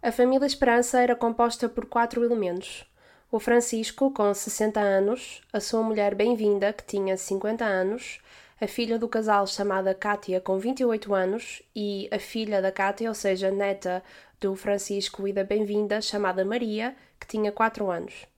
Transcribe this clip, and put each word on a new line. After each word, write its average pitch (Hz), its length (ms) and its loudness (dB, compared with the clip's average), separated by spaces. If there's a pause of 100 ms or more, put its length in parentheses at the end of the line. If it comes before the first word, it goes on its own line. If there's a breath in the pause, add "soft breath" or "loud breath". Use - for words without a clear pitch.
A 233 60 2
família 262 340 4
Esperança 247 560 4
era 247 140 6
composta 233 520 0
por 233 200 -4
quatro 233 360 0
elementos. 190 640 -2 (460 soft breath)
O 220 80 0
Francisco, 240 720 2
com 208 240 2
sessenta 214 440 0
anos, 202 640 0 (100)
a 214 80 -2
sua 226 220 0
mulher 208 320 2
Bem-vinda, 208 580 2
que - 140 -12
tinha 190 320 0
cinquenta 214 480 -2
anos, 202 540 -2 (420 loud breath)
a 214 60 -2
filha 226 320 -2
do 233 80 -2
casal 214 400 2
chamada 190 480 0
Kátia, 202 440 -2
com 190 200 -2
vinte 254 220 -2
e 254 40 2
oito 214 300 0
anos, 190 480 -2 (120)
e 202 360 -6
a 208 80 -2
filha 214 420 -2
da 190 100 0
Kátia, 202 380 -2
ou 214 60 -4
seja, 190 340 0
neta 196 540 -2 (360 loud breath)
do 196 160 -2
Francisco 196 720 -4
e 202 60 -2
da 196 100 0
Bem-vinda, 208 580 0
chamada 190 440 0
Maria, 226 500 -4 (240 soft breath)
que - 60 -16
tinha 214 260 -2
quatro 214 380 -2
anos. 175 380 -8 (100)